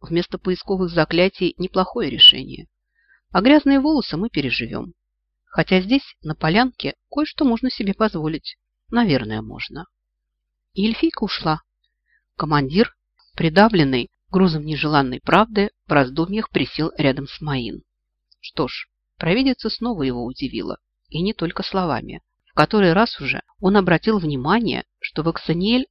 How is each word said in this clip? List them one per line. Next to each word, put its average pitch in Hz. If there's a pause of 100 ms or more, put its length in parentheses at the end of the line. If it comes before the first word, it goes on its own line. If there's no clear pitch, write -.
вместо 175
поисковых 185
заклятий – 170
неплохое 185
решение. - (640)
А -
грязные 277
волосы 269
мы 202
переживем. 123 (500)
Хотя 185
здесь, 240
на 156
полянке, 185 (160)
кое-что 302
можно 240
себе 202
позволить». 160 (340)
Наверное, 127
можно. 131 (880)
И 196
эльфийка 226
ушла. 160 (760)
Командир, 151 (420)
придавленный 160 (200)
грузом 175
нежеланной 143
правды, 202 (160)
в -
раздумьях 156
присел -
рядом 139
с -
Маин. 131 (580)
Что -
ж, - (280)
провидица 233
снова 226
его 123
удивила, 113 (300)
и 156
не 202
только -
словами. 170 (260)
В -
который 180
раз 214
уже - (180)
он 196
обратил 196
внимание, 151 (160)
что -
в 160
Оксаниэль 190